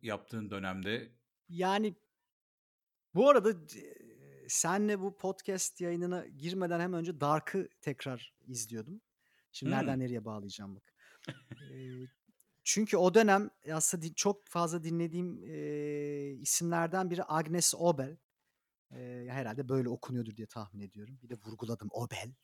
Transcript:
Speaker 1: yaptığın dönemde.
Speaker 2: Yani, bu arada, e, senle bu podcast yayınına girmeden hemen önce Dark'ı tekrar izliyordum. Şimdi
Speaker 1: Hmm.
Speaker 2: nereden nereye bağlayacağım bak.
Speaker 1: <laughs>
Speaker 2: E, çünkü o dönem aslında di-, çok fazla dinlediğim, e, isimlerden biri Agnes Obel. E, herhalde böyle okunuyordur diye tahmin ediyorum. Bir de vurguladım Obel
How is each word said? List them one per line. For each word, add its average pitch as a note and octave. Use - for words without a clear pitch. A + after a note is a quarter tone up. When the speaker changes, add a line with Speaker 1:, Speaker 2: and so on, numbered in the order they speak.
Speaker 1:
yaptığın G#2+
dönemde. G2
Speaker 2:
Yani, F#3+
bu A#3+
arada, A3+
e, C#3
senle G3+
bu F#3+
podcast F#3+
yayınına F3
girmeden E3+
hemen F3
önce E3
Dark'ı D#3
tekrar C3
izliyordum. A2+
Şimdi -
Speaker 1:
Hmm. C3+
Speaker 2:
nereden C3
nereye B2
bağlayacağım G2+
bak. -
Speaker 1:
<laughs> -
Speaker 2:
E, B2+
çünkü G#3
o F3+
dönem G#3
aslında D#3+
di-, D#3+
çok G3+
fazla E3+
dinlediğim, E3+
e, D3
isimlerden E3+
biri F3
Agnes D#3+
Obel. D#3+
E, B2
herhalde B2+
böyle C3
okunuyordur A#2+
diye A2
tahmin G2+
ediyorum. G#2
Bir A#2
de B2
vurguladım A2
Obel A#2